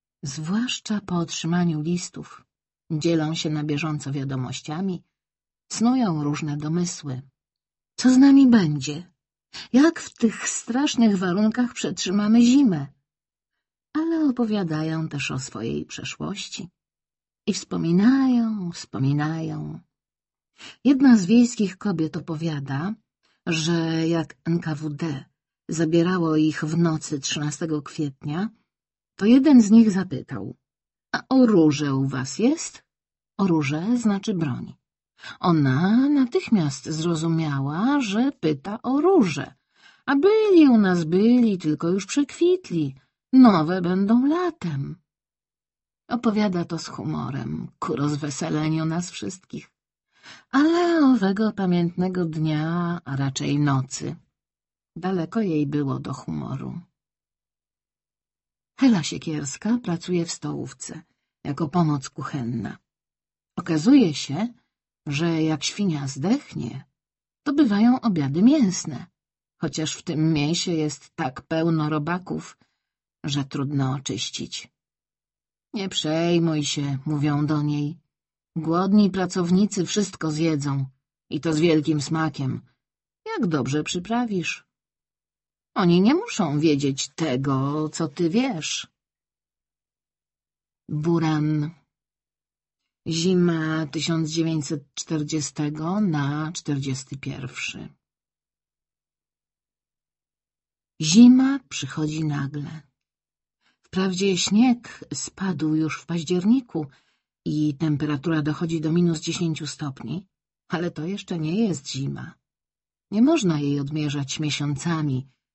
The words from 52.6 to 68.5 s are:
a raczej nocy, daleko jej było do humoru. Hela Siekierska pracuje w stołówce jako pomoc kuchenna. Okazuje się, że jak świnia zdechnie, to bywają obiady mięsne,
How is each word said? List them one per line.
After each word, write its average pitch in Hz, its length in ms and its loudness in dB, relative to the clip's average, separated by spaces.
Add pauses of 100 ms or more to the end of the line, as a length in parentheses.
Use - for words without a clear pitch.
a 135 120 -6
raczej 139 420 -2
nocy, 147 580 -2 (800)
daleko 180 440 -4
jej 156 260 0
było 139 320 -2
do 135 160 -10
humoru. - 640 -8 (2000)
Hela 226 220 6
Siekierska 156 760 -4
pracuje 170 480 -2
w 170 60 -8
stołówce 147 720 -10 (420)
jako 143 240 -4
pomoc 151 420 0
kuchenna. 117 680 -8 (800)
Okazuje 175 580 4
się, 170 340 -4 (580)
że 160 360 -2
jak 156 220 -2
świnia 156 440 -2
zdechnie, 139 760 -4 (580)
to 302 100 -4
bywają 247 480 4
obiady 160 420 0
mięsne, 202 640 2 (540)